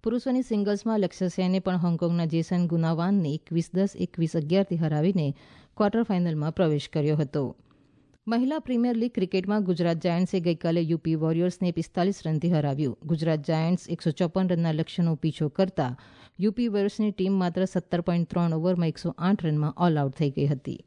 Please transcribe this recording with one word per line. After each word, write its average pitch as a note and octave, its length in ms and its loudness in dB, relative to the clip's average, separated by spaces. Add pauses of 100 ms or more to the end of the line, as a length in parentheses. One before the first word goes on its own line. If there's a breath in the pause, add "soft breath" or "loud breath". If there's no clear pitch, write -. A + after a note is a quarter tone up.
પુરુષોની B3 400 0
સિંગલ્સમાં G#3 580 0
લક્ષ્ય F3+ 280 -2
સેને F#3 300 0
પણ F#3 180 0
હોંગકોંગના E3+ 480 0
જેસન E3+ 420 0
ગુનાવાનને E3 680 2
એકવીસ E3 400 -4
દસ, F#3+ 220 2
એકવીસ E3+ 400 -2
અગિયારથી F3 400 0
હરાવીને D#3 580 0 (420 loud breath)
ક્વાર્ટર G#3+ 260 2
ફાઇનલમાં E3+ 500 0
પ્રવેશ D#3 400 0
કર્યો D3+ 240 2
હતો. C#3 400 -2 (720 soft breath)
મહિલા C4 300 0
પ્રીમિયર A#3+ 380 0
લીગ A#3+ 160 0
ક્રિકેટમાં F#3+ 520 0
ગુજરાત E3+ 360 0
જાયન્ટ્સે F3+ 400 0
ગઈકાલે E3+ 400 0
યુ E3 180 0
પી D#3+ 160 0
વોરિયર્સને E3 580 0
પિસ્તાલીસ F3+ 420 -2 (120)
રનથી D#3+ 240 0
હરાવ્યું. D3 540 0
ગુજરાત D#3 420 -2
જાયન્ટ્સ E3 420 0
એકસો E3+ 220 -2
ચોપન F#3 380 0
રનના E3+ 240 2
લક્ષ્યનો D#3+ 420 0
પીછો D3+ 340 -2
કરતા C#3 500 -2 (420 loud breath)
યુ G#3 120 2
પી A#3+ 160 -2
વોરિયર્સની G#3 420 0
ટીમ F#3+ 220 -2
માત્ર F#3 320 0
સત્તર F3 360 -2
પોઇન્ટ F3 280 0
ત્રણ E3+ 240 0
ઓવરમાં E3+ 360 0
એકસો E3+ 300 -6
આઠ F3+ 280 0
રનમાં D3+ 320 0
ઓલ E3 200 2
આઉટ C#3 140 0
થઈ C#3+ 180 0
ગઈ C#3+ 160 -2
હતી. C3+ 400 -4